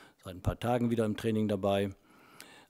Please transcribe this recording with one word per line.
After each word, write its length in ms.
seit 140
ein 60
paar 180
Tagen 300
wieder 140
im 120
Training 320
dabei. 460